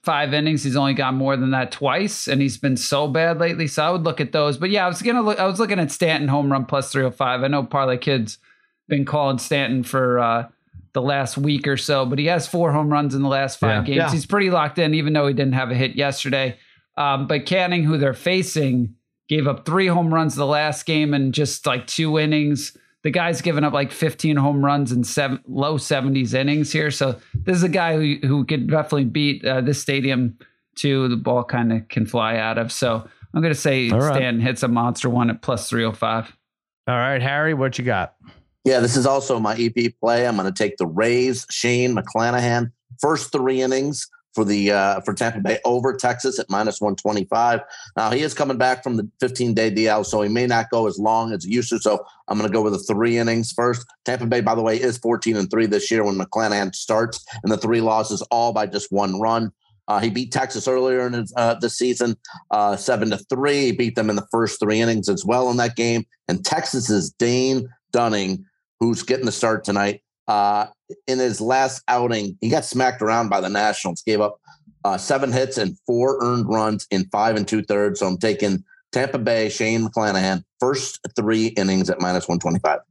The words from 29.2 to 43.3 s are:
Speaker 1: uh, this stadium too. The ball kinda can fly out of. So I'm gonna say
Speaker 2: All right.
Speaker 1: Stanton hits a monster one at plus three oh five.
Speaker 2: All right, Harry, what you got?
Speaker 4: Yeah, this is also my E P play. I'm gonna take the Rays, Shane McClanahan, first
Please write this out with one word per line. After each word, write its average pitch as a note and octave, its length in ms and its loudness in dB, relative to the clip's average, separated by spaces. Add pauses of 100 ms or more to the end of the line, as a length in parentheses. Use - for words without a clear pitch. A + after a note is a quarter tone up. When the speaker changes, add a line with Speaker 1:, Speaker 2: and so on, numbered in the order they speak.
Speaker 1:
uh, C3 200 0
this C#3 180 0
stadium C3 560 0 (380)
too. C3+ 340 2
The A#2+ 80 0
ball A#2+ 280 0
kinda A#2 440 0
can A2 160 0
fly A2+ 320 0
out A2 220 -2
of. A#2 120 -2
So A2+ 380 -2 (240)
I'm D#3+ 80 0
gonna D#3+ 140 2
say C3 360 0
Speaker 2:
All A2+ 100 4
right. C#3+ 160 2
Speaker 1:
Stanton A#2+ 260 0
hits B2+ 200 0
a B2+ 60 0
monster A#2+ 400 0
one A#2+ 220 2
at - 100 -6
plus A#2+ 300 -4
three A#2 120 0
oh A2+ 100 0
five. A2+ 380 -2 (560)
Speaker 2:
All B2 100 0
right, B2+ 260 0
Harry, D3 320 0
what C3 240 -2
you B2 80 -4
got? G2 300 -2 (500)
Speaker 4:
Yeah, C3 140 4
this A#2+ 180 2
is B2+ 80 2
also C3+ 340 2
my A2 160 0
E A#2 140 0
P A#2 180 0
play. A#2+ 400 0
I'm A2 80 0
gonna F#2+ 160 0
take G2+ 240 -2
the F2+ 100 -2
Rays, A#2+ 640 0
Shane B2 460 0
McClanahan, A#2+ 760 0 (300)
first D3 320 -2